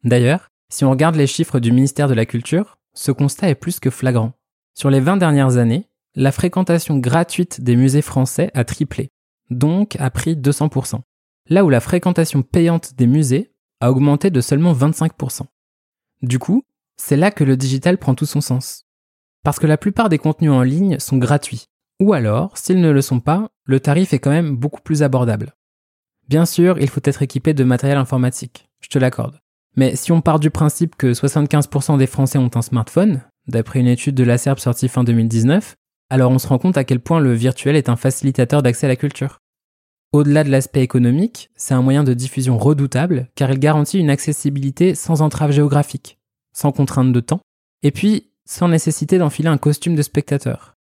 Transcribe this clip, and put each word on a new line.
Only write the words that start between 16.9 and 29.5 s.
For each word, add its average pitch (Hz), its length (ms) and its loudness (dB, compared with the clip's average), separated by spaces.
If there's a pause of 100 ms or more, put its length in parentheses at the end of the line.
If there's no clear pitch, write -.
c'est - 200 -2
là 185 140 2
que 160 140 -2
le 135 120 2
digital 135 420 0
prend 135 160 0
tout 151 120 -4
son 147 140 -2
sens. - 460 -6 (560)
Parce - 160 -2
que 156 80 0
la 151 100 4
plupart 208 320 -2
des 156 100 2
contenus 156 340 0
en 127 100 4
ligne 165 360 0
sont 135 200 -2
gratuits. 123 480 -2 (340)
Ou 202 120 4
alors, 123 440 -2
s'ils 185 240 0
ne 160 100 4
le 139 120 4
sont 127 180 -2
pas, 185 300 -2 (140)
le 131 160 0
tarif 160 320 0
est 139 60 0
quand 139 120 0
même 151 260 0
beaucoup 143 240 -6
plus 156 220 -2
abordable. 123 520 -2 (720)
Bien 156 180 4
sûr, 175 320 2
il 143 100 0
faut - 160 -4
être 139 180 -2
équipé 139 320 -2
de 135 100 0
matériel 139 340 0
informatique, 127 720 -4 (100)
je - 80 -20
te 143 100 -2
l'accorde. 131 420 -2 (340)